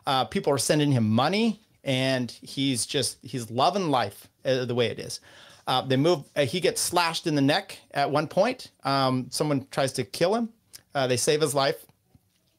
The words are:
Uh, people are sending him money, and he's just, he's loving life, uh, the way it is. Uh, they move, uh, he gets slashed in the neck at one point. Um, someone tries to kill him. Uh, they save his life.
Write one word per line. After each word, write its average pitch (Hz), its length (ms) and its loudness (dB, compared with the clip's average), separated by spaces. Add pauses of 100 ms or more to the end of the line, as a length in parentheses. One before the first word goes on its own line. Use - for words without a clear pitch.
Uh, 131 200 0
people 196 280 -2
are 139 40 2
sending 147 340 2
him 113 180 2
money, 190 520 2 (220)
and 131 460 0 (120)
he's 135 440 -2
just, - 380 -4
he's 117 260 -10
loving 160 400 0
life, 120 380 -2 (180)
uh, 127 200 0
the 120 100 -4
way 120 120 2
it - 120 -8
is. - 220 -10 (440)
Uh, 131 160 0
they 131 140 0
move, 151 300 2 (100)
uh, 147 80 2
he 175 160 -2
gets 170 220 0
slashed 170 440 0
in 156 100 0
the 143 60 2
neck 156 380 0 (120)
at 143 200 -2
one 151 160 0
point. 233 440 0 (120)
Um, 131 460 2
someone 147 420 -2
tries 139 220 0
to 127 100 -2
kill 180 320 0
him. 233 140 -2 (440)
Uh, 131 140 0
they 127 80 2
save 151 240 2
his 143 160 0
life. 143 300 0 (720)